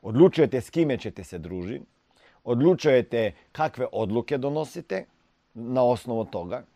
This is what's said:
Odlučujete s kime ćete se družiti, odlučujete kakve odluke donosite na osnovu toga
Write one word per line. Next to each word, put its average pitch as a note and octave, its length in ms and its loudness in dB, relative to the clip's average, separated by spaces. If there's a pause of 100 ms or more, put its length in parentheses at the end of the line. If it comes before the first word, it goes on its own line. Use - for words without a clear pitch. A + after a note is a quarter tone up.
Odlučujete C3+ 560 4
s - 100 -14
kime D3+ 280 0
ćete F#2+ 260 -12
se F2+ 140 -14
družiti, F2+ 460 -10 (600)
odlučujete A#2+ 880 2 (200)
kakve D3+ 400 -4
odluke A2+ 460 -2
donosite D3+ 680 -6 (500)
na B2 300 -2
osnovu A#2 400 0
toga F2+ 380 -8 (140)